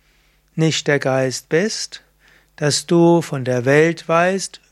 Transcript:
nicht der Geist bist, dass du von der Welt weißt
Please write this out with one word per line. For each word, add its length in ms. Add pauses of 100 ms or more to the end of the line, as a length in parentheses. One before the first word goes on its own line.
(560)
nicht 320
der 100
Geist 500
bist, 540 (540)
dass 300
du 360
von 220
der 200
Welt 440
weißt 520 (120)